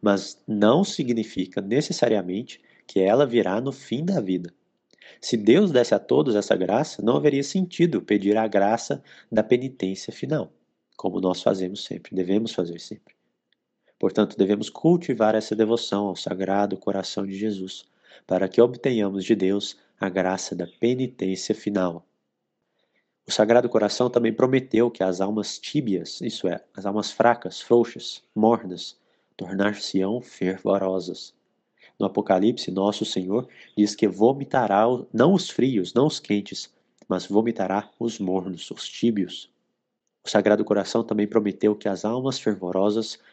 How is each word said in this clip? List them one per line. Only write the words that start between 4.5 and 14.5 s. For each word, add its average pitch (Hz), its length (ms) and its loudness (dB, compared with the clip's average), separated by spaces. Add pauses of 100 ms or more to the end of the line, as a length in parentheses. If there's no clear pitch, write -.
Se - 160 -4
Deus 135 360 6
desse 123 220 2
a 98 60 4
todos 131 360 2
essa 104 200 2
graça, 98 460 -2
não 117 160 2
haveria 143 260 2
sentido 170 580 0
pedir 101 360 2
a 110 100 0
graça 107 560 0 (280)
da 110 120 2
penitência 123 680 -2
final, 135 380 -4 (440)
como 95 240 -4
nós 92 220 0
fazemos 95 420 0
sempre, - 320 -12
devemos 98 380 0
fazer 85 260 -6
sempre. - 340 -18 (880)
Portanto, 98 340 0
devemos 101 320 2